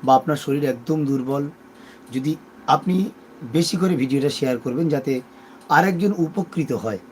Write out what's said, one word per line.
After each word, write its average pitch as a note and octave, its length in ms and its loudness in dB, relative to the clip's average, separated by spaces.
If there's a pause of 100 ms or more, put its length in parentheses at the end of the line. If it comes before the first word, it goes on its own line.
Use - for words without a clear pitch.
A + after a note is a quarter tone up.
বা C3 140 4
আপনার D3 260 0
শরীর C#3+ 280 -2
একদম A#2+ 260 -2 (100)
দুর্বল, C#3 360 -2 (720)
যদি C3 180 -2 (440)
আপনি F3+ 200 0 (600)
বেশি E3+ 240 2
করে F3+ 220 2
ভিডিওটা C3+ 360 2
শেয়ার B2+ 260 0
করবেন C3+ 300 0
যাতে C#3 180 -2 (640)
আরেকজন F#3 360 2 (120)
উপকৃত E3 460 -4 (140)
হয় G#2+ 160 -4 (120)